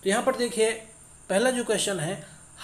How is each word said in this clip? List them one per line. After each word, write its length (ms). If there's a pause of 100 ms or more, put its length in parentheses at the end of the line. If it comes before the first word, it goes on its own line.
तो 60
यहाँ 120
पर 140
देखिए 360 (560)
पहला 220
जो 140
question 360
है, 260 (380)